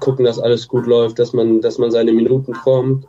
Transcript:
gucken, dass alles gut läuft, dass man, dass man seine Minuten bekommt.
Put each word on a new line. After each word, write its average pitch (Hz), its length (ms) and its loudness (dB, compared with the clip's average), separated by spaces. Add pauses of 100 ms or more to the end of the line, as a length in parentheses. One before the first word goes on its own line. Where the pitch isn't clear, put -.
gucken, 135 240 0
dass 117 160 0
alles 117 260 0
gut 120 220 -4
läuft, 117 320 0
dass 120 140 -2
man, 113 260 2
dass 113 180 -4
man 120 140 0
seine 113 200 2
Minuten 123 380 2
bekommt. 131 580 0